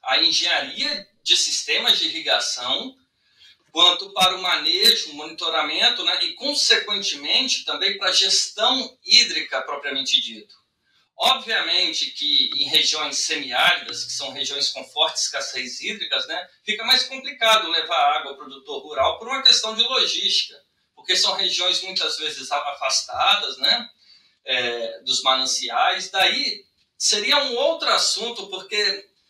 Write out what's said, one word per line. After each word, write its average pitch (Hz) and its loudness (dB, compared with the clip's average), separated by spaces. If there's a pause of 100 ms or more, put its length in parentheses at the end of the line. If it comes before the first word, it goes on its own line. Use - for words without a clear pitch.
à - 0
engenharia - 0 (140)
de - 4
sistemas - 0
de - 0
irrigação, - -2 (760)
quanto 190 2
para 185 2
o 180 -8
manejo, 156 2
monitoramento, 165 -2
né, - 0
e, - -6
consequentemente, 202 0
também 196 -2
para 185 0
a 185 0
gestão - 0
hídrica - 4
propriamente - -2
dito. 110 -12 (600)
Obviamente - 0
que - 2
em - 0
regiões 147 0
semiáridas, 139 0
que - -10
são - -6
regiões - -4
com - -10
forte - -2
escassez - -6
hídricas, - -4
né, - -8 (160)
fica - -4
mais - 4
complicado 226 2
levar 160 2
água 139 -6
ao 139 -14
produtor 139 -12
rural 147 0
por 226 -12
uma 269 -2
questão 220 6
de 220 0
logística, - 0 (340)
porque - -2
são - 2
regiões 180 -2
muitas 170 -4
vezes 147 -6
afastadas, 143 -2
né, - 0 (540)
é, 120 -4
dos - -2
mananciais. 131 0
Daí - 0 (340)
seria 233 2
um 254 -2
outro 311 0
assunto, 214 0
porque 196 -4 (220)